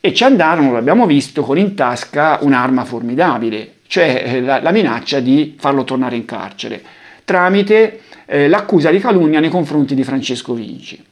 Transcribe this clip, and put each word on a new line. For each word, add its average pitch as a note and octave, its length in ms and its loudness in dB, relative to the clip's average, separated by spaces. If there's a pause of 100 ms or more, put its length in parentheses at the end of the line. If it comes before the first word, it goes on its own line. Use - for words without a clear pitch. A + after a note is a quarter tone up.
E G3 80 2
ci - 120 0
andarono, E3 480 4
l'abbiamo D3 340 2
visto, C#3+ 360 0
con C3 140 -2
in G3+ 200 0
tasca C#3 640 -2
un'arma B2+ 440 0
formidabile, A#2 920 -4 (120)
cioè, D#3 400 0
eh, B2 140 -2
la, B2+ 200 0
la D#3+ 120 0
minaccia C#3 480 0
di C#3+ 360 2
farlo C#3 280 -2
tornare B2+ 320 -4
in A#2 80 -6
carcere, G#2+ 580 -12 (420)
tramite, G3+ 760 2 (260)
eh, C#3+ 220 2
l'accusa F3+ 420 2
di F3 80 2
calunnia F3+ 400 2
nei D#3 120 0
confronti D3 440 -2
di C3+ 80 0
Francesco B2 520 -6
Vinci. - 460 -12 (120)